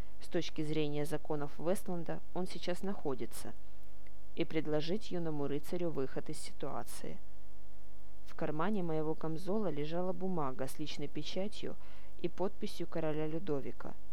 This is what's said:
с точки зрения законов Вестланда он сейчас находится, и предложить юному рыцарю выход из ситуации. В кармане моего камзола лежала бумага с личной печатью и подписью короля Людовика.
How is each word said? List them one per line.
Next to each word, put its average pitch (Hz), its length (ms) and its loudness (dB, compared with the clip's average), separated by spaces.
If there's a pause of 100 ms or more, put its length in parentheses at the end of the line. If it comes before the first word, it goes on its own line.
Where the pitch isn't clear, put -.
(220)
с - 60 0
точки 160 340 0
зрения 147 440 0
законов 147 520 0
Вестланда 165 640 0 (120)
он 180 140 0
сейчас 175 360 0
находится, 135 680 0 (840)
и 165 100 0
предложить 156 680 0
юному 160 360 0
рыцарю 165 420 0
выход 139 400 0
из 151 80 0
ситуации. - 800 0 (1120)
В - 80 -2
кармане 170 480 0
моего 156 320 0
камзола 170 540 0
лежала 165 440 0
бумага 151 540 0
с - 120 0
личной 147 280 0
печатью - 680 0 (460)
и 175 80 0
подписью 185 580 0
короля 156 400 0
Людовика. 156 640 0 (200)